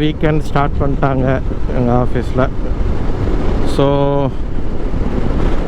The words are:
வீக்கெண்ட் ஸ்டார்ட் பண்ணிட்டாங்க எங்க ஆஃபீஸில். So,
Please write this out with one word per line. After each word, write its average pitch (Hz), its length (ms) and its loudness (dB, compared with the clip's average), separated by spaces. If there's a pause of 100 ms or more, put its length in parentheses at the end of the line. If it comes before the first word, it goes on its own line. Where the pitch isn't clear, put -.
வீக்கெண்ட் 151 360 0
ஸ்டார்ட் 143 400 0
பண்ணிட்டாங்க 135 600 0 (380)
எங்க 120 140 2
ஆஃபீஸில். 123 580 0 (1300)
So, 139 100 2 (1800)